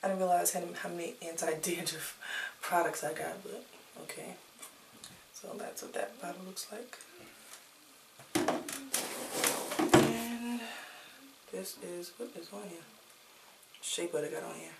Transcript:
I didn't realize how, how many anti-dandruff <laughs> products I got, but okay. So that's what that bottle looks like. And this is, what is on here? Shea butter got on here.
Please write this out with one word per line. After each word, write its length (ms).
I 40
didn't 120
realize 340
how, 80
how 80
many 260
anti-dandruff 920
<laughs> 200
products 420
I 100
got, 300
but 220
okay. 320
So 240
that's 240
what 120
that 280
bottle 240
looks 260
like. 260
And 680
this 320
is, 340
what 120
is 140
on 160
here? 160
Shea 260
butter 200
got 160
on 120
here. 140